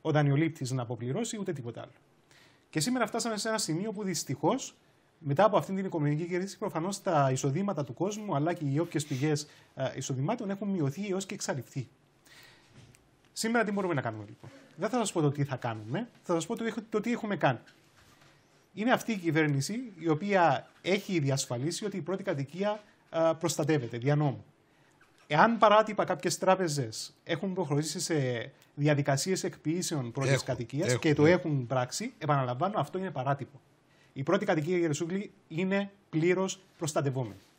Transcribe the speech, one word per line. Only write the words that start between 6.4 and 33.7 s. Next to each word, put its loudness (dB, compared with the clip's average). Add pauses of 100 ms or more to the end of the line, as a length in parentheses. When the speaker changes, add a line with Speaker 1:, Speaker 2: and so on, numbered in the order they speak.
Speaker 1:
προφανώς -4
τα 4
εισοδήματα -2
του -12
κόσμου, -4
αλλά 2
και -4
οι 0
όποιες -2
πηγές, 0 (280)
ε, -4
εισοδημάτων -4
έχουν -4
μειωθεί -2
έως -4
και -8
εξαλειφθεί. -6 (1400)
Σήμερα 0
τι -4
μπορούμε 0
να 2
κάνουμε, -6
λοιπόν; -20 (260)
Δεν -2
θα 0
σας 0
πω 0
το 6
τι 0
θα -4
κάνουμε, -6 (140)
θα -2
σας 0
πω -4
το, -4 (240)
το -2
τι -2
έχουμε -4
κάνει. 2 (1160)
Είναι 0
αυτή 2
η 0
κυβέρνηση 0
η -2
οποία 2 (120)
έχει 0
διασφαλίσει -2
ότι -4
η -4
πρώτη -4
κατοικία, -4 (280)
α, 2
προστατεύεται 0
δια 2
νόμου. 0 (800)
Εάν 4
παράτυπα 6
κάποιες -2
τράπεζες 0 (100)
έχουν -4
προχωρήσει -2
σε -2 (600)
διαδικασίες 2
εκποιήσεων -4
πρώτης 0
Speaker 2:
Έχουν, 0
Speaker 1:
κατοικίας -4
Speaker 2:
έχουν, 2
Speaker 1:
και 4
το 4
Speaker 2:
ναι. 8
Speaker 1:
έχουν 2
πράξει, -4
επαναλαμβάνω, 0
αυτό -4
είναι -6
παράτυπο. -4 (520)